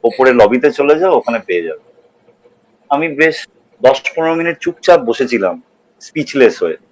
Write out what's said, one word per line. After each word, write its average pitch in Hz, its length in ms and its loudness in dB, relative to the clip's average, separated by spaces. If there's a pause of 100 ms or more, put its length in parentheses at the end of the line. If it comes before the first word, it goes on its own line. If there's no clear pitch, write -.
ওপরে 131 280 2
লবিতে 123 400 4
চলে 151 260 2
যাও, 180 180 2
ওখানে 117 300 -4
পেয়ে 87 160 -4
যাবে।" - 420 -14 (840)
আমি 151 200 -2
বেশ 156 400 -2 (340)
দশ 131 200 4 (140)
পনেরো 160 180 -2
মিনিট 165 240 -4
চুপচাপ - 420 0
বসেছিলাম, 113 640 -4 (380)
স্পিচলেস 135 640 0
হয়ে। 82 140 -4 (160)